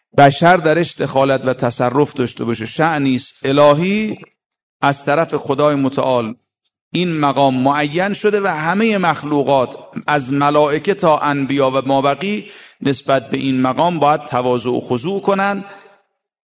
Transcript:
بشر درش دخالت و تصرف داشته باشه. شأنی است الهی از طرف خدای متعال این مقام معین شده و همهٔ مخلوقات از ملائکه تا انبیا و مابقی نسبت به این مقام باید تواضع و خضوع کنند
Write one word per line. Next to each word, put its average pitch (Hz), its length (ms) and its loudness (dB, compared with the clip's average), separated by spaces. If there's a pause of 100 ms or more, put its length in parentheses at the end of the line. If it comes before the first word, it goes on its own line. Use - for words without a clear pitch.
(180)
بشر 143 400 6
درش 160 380 0
دخالت 135 500 -2
و 127 80 0
تصرف 123 600 0
داشته 123 300 -4
باشه. 113 220 -4
شأنی 147 500 -2
است - 180 -8 (120)
الهی 170 720 2 (640)
از 139 240 -2
طرف 156 300 0
خدای 147 400 0
متعال 131 600 -2 (560)
این 170 260 -2
مقام 139 380 2
معین 147 580 0
شده 208 280 0
و 196 60 -2
همهٔ 185 500 0
مخلوقات 143 840 0 (280)
از 139 260 -2
ملائکه 147 600 2
تا 165 240 2
انبیا 139 540 0
و 135 160 0
مابقی 139 640 -2 (300)
نسبت 135 480 -2
به 139 80 -4
این 131 240 -2
مقام 151 380 0
باید 151 260 2
تواضع 123 440 -2
و 123 100 -2
خضوع 131 420 -4
کنند 196 440 -2 (800)